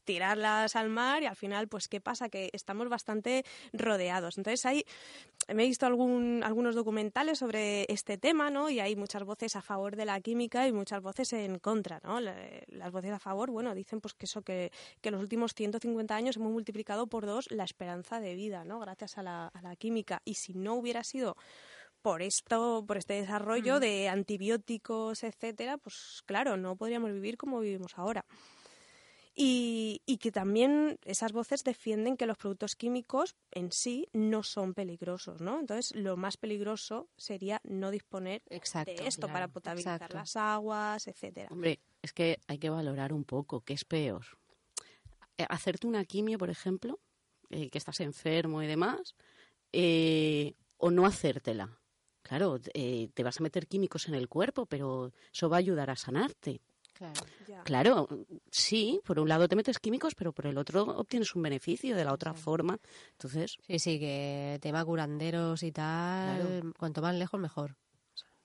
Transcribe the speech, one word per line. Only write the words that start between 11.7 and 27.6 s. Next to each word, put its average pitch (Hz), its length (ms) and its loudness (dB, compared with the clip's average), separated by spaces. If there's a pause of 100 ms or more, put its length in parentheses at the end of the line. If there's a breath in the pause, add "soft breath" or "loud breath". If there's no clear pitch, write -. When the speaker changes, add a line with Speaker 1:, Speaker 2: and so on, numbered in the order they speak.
Speaker 1:
¿no? 220 180 -2
La, 208 140 -4 (340)
las 180 220 -10
voces 185 220 -4
a 202 60 -4
favor, 196 320 -4
bueno, 226 240 -4
dicen, 196 260 -6
pues, 208 140 -10
que - 120 -14
eso, 208 160 -8
que, 180 300 -4 (280 loud breath)
que 220 100 -4
en 208 40 -2
los 190 80 -2
últimos 226 320 -2
ciento 214 240 -2
cincuenta 226 380 -2
años 233 200 0
hemos 220 160 -2
multiplicado 214 540 -4
por 220 200 -4
dos 214 240 -2
la 208 140 -4
esperanza 180 560 -8
de 185 140 -6
vida, 190 300 -6
¿no? 202 160 -10
Gracias 196 380 -12
a 202 40 -6
la, 170 260 -6
a 175 140 -18
la 180 140 -12
química. 220 480 -2
Y 220 100 -6
si - 200 -8
no 196 200 -2
hubiera 240 300 -2
sido 247 320 -2 (640 loud breath)
por 175 220 2
esto, 226 640 2
por 208 100 0
este 202 180 -2
desarrollo 208 600 2
Speaker 2:
Ujú. 285 60 6
Speaker 1:
de 202 280 2
antibióticos, 214 1160 0
etcétera, 233 540 -4
pues - 480 -14
claro, 220 300 2
no 185 200 -2
podríamos 226 360 0
vivir 202 240 -4
como 262 220 -2
vivimos 190 400 -4